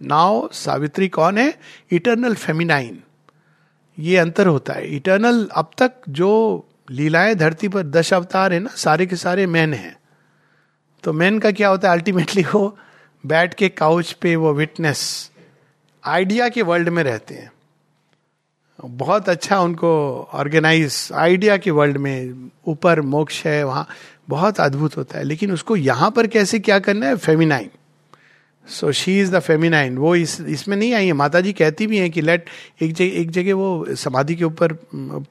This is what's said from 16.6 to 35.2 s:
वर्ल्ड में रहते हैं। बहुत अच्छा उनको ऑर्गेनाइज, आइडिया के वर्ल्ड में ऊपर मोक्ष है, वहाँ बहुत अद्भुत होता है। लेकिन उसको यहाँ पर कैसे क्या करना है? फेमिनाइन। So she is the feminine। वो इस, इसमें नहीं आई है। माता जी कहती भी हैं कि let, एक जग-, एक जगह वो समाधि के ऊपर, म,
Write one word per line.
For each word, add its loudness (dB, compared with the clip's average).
वर्ल्ड 0
में 0
रहते -6
हैं। -20
बहुत -2
अच्छा 0
उनको 0
ऑर्गेनाइज, 2
आइडिया 2
के -2
वर्ल्ड 2
में -8
ऊपर 0
मोक्ष -2
है, 0
वहाँ -6
बहुत 0
अद्भुत 0
होता -8
है। -6
लेकिन -2
उसको 0
यहाँ 2
पर 2
कैसे 2
क्या 4
करना 0
है? 0
फेमिनाइन। 2
So -8
she 2
is -2
the 0
feminine। 2
वो 2
इस, -2
इसमें -6
नहीं 0
आई 0
है। 2
माता 2
जी 0
कहती 0
भी 0
हैं 0
कि -2
let, 2
एक 0
जग-, -2
एक -2
जगह 0
वो -2
समाधि -2
के -2
ऊपर, 0
म, -12